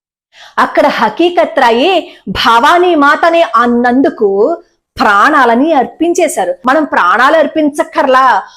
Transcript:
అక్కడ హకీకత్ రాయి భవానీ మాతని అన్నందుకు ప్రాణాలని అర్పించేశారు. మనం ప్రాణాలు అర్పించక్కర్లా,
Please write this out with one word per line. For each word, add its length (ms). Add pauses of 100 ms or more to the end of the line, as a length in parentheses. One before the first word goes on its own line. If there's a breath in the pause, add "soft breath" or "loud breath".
(580 loud breath)
అక్కడ 280
హకీకత్ 760
రాయి 560 (120)
భవానీ 640
మాతని 480
అన్నందుకు 1200 (380 soft breath)
ప్రాణాలని 720
అర్పించేశారు. 840 (120)
మనం 180
ప్రాణాలు 520
అర్పించక్కర్లా, 1040 (140)